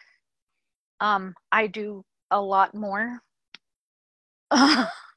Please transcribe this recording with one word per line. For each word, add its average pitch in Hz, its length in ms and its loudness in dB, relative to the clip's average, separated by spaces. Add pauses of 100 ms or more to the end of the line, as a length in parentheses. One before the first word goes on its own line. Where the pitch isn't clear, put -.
(1000)
um, 196 340 -2 (180)
I 214 140 2
do 208 380 -10 (260)
a 202 100 2
lot 196 340 2
more. 214 460 -6 (1300)
<laughs> 269 420 4 (240)